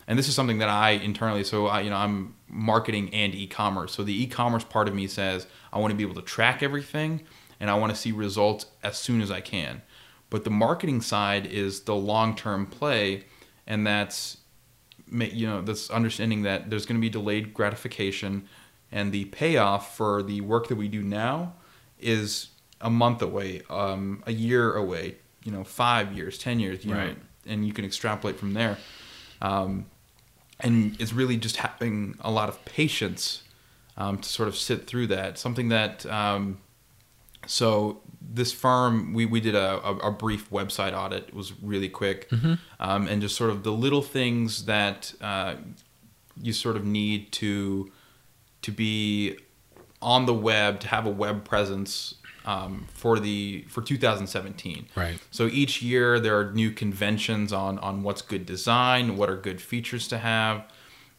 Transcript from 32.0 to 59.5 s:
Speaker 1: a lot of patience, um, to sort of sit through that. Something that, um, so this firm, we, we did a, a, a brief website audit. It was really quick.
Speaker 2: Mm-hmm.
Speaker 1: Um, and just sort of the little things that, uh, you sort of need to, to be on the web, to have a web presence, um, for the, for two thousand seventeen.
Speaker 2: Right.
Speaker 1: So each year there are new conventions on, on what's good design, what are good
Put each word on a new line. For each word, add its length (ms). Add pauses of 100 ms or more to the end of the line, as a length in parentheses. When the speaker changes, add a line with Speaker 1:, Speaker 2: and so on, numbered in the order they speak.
Speaker 1:
a 100
lot 180
of 160
patience, 800 (540)
um, 220
to 100
sort 180
of 80
sit 320
through 200
that. 300
Something 320
that, 380
um, 500 (880)
so 540 (200)
this 300
firm, 600
we, 120
we 160
did 140
a, 300
a, 120
a 140
brief 400
website 440
audit. 340
It 40
was 280
really 280
quick. 400
Speaker 2:
Mm-hmm. 240 (260)
Speaker 1:
Um, 280
and 140
just 140
sort 140
of 140
the 80
little 320
things 600
that, 560
uh, 340 (840)
you 120
sort 220
of 100
need 480
to, 580 (680)
to 100
be 680 (640)
on 240
the 80
web, 480
to 60
have 180
a 60
web 340
presence, 720 (300)
um, 460
for 280
the, 500
for 140
two 160
thousand 260
seventeen. 680
Speaker 2:
Right. 240 (100)
Speaker 1:
So 160
each 380
year 360
there 200
are 120
new 200
conventions 840
on, 260
on 220
what's 220
good 240
design, 680
what 140
are 80
good 240